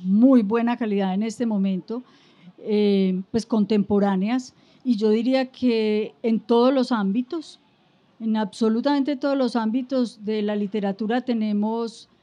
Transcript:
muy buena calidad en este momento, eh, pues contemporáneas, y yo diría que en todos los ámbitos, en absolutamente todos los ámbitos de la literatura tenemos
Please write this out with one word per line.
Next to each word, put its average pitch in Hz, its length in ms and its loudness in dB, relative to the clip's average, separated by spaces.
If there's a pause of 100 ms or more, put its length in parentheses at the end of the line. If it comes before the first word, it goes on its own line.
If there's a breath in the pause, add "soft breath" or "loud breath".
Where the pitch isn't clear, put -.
muy 233 380 6
buena 233 340 0
calidad 202 380 -2
en 202 100 -2
este 226 220 -6
momento, 196 580 -4 (540 soft breath)
eh, 196 640 0 (120)
pues 220 140 -2
contemporáneas, 202 1080 0 (300 soft breath)
y 240 120 2
yo 214 140 2
diría 254 360 2
que 220 760 0
en 226 180 0
todos 240 320 4
los 262 200 0
ámbitos, 240 680 -4 (600)
en 220 160 -2
absolutamente 240 800 0
todos 277 200 -2
los 254 180 0
ámbitos 240 720 -2
de 214 180 -4
la 208 140 -2
literatura 208 640 -4
tenemos 220 880 -4 (140)